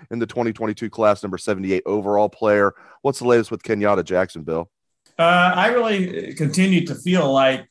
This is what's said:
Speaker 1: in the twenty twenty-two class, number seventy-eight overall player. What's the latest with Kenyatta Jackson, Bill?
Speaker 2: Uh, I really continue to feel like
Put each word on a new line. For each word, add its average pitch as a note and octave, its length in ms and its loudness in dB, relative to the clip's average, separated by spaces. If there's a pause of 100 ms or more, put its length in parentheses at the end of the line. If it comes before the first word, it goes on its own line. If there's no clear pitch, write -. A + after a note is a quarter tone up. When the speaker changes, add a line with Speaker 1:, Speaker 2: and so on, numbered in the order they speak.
(120)
Speaker 1:
in A#2 80 -8
the A2+ 80 -2
twenty A#2 260 -4
twenty-two A2 380 -6
class, G#2 320 2
number F#2 160 -8
seventy-eight F#2+ 480 -2
overall G#2 420 0
player. G#2 460 2 (260)
What's C#3 160 -2
the A#2+ 80 -10
latest A#2+ 240 2
with G#2+ 140 -8
Kenyatta G2+ 400 0
Jackson, F2+ 400 -2
Bill? D#2+ 260 -6 (480)
Speaker 2:
Uh, F3 380 4
I F#3+ 140 2
really G3+ 640 -4
continue F3+ 500 0
to - 80 -8
feel D#3+ 400 0
like C3+ 380 2